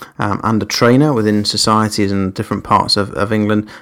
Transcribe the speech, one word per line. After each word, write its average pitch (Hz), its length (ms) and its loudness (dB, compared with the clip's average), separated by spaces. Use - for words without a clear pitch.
um, 104 260 -4
and 110 200 0
a - 20 -8
trainer 131 480 4
within 107 320 0
societies 107 640 0
in 98 200 -2
different 98 320 -6
parts - 340 2
of, 101 160 -2
of 104 180 -2
England. 107 380 0